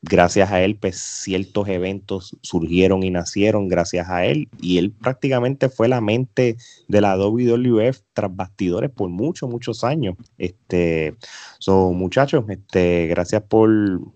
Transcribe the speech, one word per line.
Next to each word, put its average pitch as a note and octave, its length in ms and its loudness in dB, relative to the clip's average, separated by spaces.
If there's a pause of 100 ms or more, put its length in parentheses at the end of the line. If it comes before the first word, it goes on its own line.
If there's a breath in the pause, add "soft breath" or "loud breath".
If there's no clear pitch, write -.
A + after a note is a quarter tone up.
gracias F#2 440 4
a F#2 100 2
él, G#2 140 2
pues, G2 240 -6
ciertos G2 640 -4
eventos G2 720 -6
surgieron F#2 640 2
y F#2+ 80 -2
nacieron G2 560 0
gracias F2 420 -2
a F2+ 160 -2
él, C#3+ 240 -2 (120)
y F2+ 180 0
él G2 140 0
prácticamente C3 760 -2
fue A#2 200 0
la B2 120 2
mente A#2 560 0 (300 loud breath)
de G#2 140 2
la G2 160 2
W A2+ 340 2
W A#2+ 380 2
F C3+ 140 -4 (100)
tras G2+ 240 -4
bastidores F#2 540 -2
por G2+ 180 -4
muchos, A2 420 -6
muchos A#2 320 -8
años. B2 320 -2 (240)
Este, E2+ 760 -2 (420 loud breath)
so, F#2+ 320 2
muchachos, G#2+ 580 0
este, F2 600 0
gracias F2 340 -2
por G#2+ 580 2 (160)